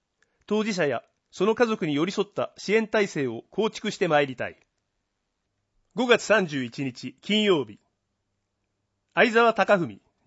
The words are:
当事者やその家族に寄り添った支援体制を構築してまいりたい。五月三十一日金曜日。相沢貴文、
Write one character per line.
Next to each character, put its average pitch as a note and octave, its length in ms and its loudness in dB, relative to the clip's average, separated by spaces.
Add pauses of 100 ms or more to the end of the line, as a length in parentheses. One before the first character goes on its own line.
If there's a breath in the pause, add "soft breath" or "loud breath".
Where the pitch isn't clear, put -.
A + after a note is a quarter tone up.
(460)
当 G#3+ 180 -2
事 G#3+ 100 -2
者 F3 140 0
や A#2 160 -4 (280)
そ - 140 -2
の A3 80 2
家 A#3 120 2
族 G#3+ 200 -2
に D3+ 80 -2
寄 D3 120 0
り G3 80 -4
添 G3+ 100 -2
っ F#3+ 40 -4
た - 300 -6
支 - 160 -4
援 A3 140 0
体 G#3+ 220 0
制 C#3 180 -4
を A#2 220 -8
構 G#3+ 200 -2
築 G#3 220 -8
し - 60 -12
て F#3 100 -2
ま D3 140 4
い C#3+ 60 0
り C3 100 -12
た G#2+ 100 -8
い。 E2+ 100 -16 (1400)
五 B3 120 -2
月 A#3 160 4
三 G3+ 240 2
十 C#3+ 160 -6
一 B2 200 -10
日 B2+ 380 -10
金 G#3+ 220 0
曜 E3+ 220 2
日。 G#2+ 140 -18 (1300)
相 G#3+ 200 4
沢 A#3 200 4
貴 G3 240 4
文、 B2+ 240 -6 (260)